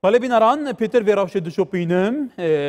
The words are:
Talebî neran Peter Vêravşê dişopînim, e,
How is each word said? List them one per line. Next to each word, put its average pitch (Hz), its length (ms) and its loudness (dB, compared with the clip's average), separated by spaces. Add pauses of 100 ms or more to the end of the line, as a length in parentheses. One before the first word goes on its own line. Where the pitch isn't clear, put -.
Talebî 240 240 2
neran 247 440 2
Peter 226 280 0
Vêravşê 196 440 0
dişopînim, 185 920 -2
e, 175 100 -4 (200)